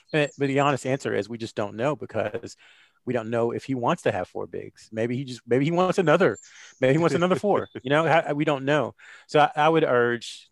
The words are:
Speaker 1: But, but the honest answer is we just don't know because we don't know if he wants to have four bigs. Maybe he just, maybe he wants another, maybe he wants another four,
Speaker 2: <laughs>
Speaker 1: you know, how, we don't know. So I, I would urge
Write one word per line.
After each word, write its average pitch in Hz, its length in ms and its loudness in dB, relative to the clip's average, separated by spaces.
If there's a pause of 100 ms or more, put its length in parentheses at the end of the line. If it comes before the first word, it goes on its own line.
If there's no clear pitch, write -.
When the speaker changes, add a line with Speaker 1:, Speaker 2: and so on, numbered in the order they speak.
(120)
Speaker 1:
But, 147 260 0
but 139 100 0
the 135 120 2
honest 143 260 0
answer 127 280 -4
is 107 140 -4
we 117 100 -10
just 110 160 -10
don't 104 220 -6
know 135 200 -2
because 104 600 -8 (480)
we 123 100 -4
don't 113 160 -4
know 117 220 0
if 113 120 -6
he 135 100 -4
wants 131 280 -2
to 120 100 0
have 90 160 -4
four 101 180 -10
bigs. - 460 -14
Maybe 117 240 -2
he 139 80 -6
just, 123 220 -14
maybe 123 180 2
he 156 60 0
wants 175 280 0
another, 160 380 4 (440)
maybe 131 140 4
he 156 40 2
wants 165 160 2
another 180 220 2
four, 156 400 0
Speaker 2:
<laughs> 110 60 -12
Speaker 1:
you 127 80 -4
know, 156 140 2
how, 156 300 2
we 147 100 -2
don't 143 200 -2
know. 135 300 0 (340)
So 147 120 4
I, 147 160 4
I 151 120 4
would 160 160 4
urge 120 680 0